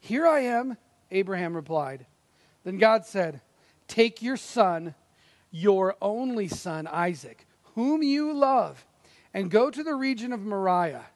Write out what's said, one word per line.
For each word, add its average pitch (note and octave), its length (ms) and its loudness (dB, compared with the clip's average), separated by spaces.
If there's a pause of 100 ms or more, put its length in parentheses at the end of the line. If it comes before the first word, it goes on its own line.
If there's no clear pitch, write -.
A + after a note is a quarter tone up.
"Here D4 260 0
I D#4 140 4
am," B3 340 -2 (340)
Abraham F#3 460 -2
replied. C#3+ 500 -4 (600)
Then F#3 120 -6
God A3 280 6
said, E3 340 -4 (480)
"Take A3+ 340 2
your B3 140 -2
son, E3+ 580 0 (580)
your F#3+ 500 2
only A3 480 -4
son, D#3+ 380 -8
Isaac, D#3+ 600 -4 (280)
whom C#4+ 280 0
you D4+ 300 0
love, C4 520 2 (480)
and F#3+ 160 -4
go A#3 220 4
to C#4+ 100 -10
the D#4 140 -4
region B3+ 380 -4
of A3 80 -8
Moriah. F3+ 640 0 (100)